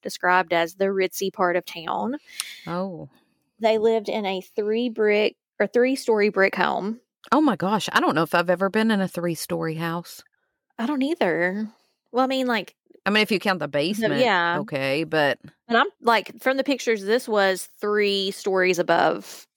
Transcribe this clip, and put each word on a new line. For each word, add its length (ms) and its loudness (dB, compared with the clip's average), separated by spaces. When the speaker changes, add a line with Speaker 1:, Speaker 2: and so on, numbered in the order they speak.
Speaker 1:
described 540 2
as 220 0
the 100 0
ritzy 440 -2
part 260 0
of 100 -2
town. 500 -6
Speaker 2:
Oh. 440 -8
Speaker 1:
They 180 2
lived 320 2
in 160 -4
a 160 -4
three 480 -4
brick, 480 0
or 60 0
three-story 640 2
brick 240 2
home. 460 -2
Speaker 2:
Oh 120 4
my 140 2
gosh, 360 -2
I 80 2
don't 140 2
know 80 4
if 120 -2
I've 160 2
ever 200 0
been 200 0
in 120 2
a 60 -2
three-story 680 -6
house. 480 -8
Speaker 1:
I 80 -4
don't 160 -2
either. 680 -2
Well, 140 0
I 40 -2
mean, 180 -2
like, 280 -4
Speaker 2:
I 40 0
mean, 100 4
if 100 2
you 80 0
count 200 -2
the 80 -6
Speaker 1:
the, 40 -8
Speaker 2:
basement, 480 0
Speaker 1:
yeah. 420 2
Speaker 2:
okay, 440 -2
but 340 2
Speaker 1:
And 80 0
I'm, 120 2
like, 400 0
from 160 0
the 80 0
pictures, 400 -2
this 240 0
was 400 0
three 520 0
stories 480 0
above 680 0